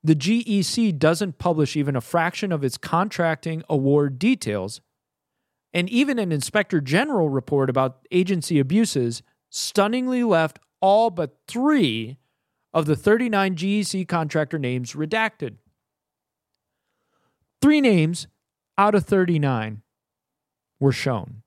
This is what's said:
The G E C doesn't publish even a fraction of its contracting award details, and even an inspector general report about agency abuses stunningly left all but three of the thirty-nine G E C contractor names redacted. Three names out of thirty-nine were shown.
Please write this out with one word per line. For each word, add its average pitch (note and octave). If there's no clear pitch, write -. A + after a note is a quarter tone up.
The D#3
G F#3
E G3+
C A3+
doesn't D#3+
publish D#3
even C#3+
a A#2+
fraction F3
of D3
its B2+
contracting E3
award C#3
details, A2
and F3
even B3+
an F#3
inspector D#3+
general F3
report C3+
about C3
agency F3+
abuses C3+
stunningly B3
left E3
all G#3+
but E3+
three D#3
of D#3+
the D3
thirty-nine G#3
G G3
E G3+
C F#3
contractor D#3
names B2+
redacted. D#3+
Three D4+
names F3
out G#3
of F#3
thirty-nine C#3
were C#3
shown. A2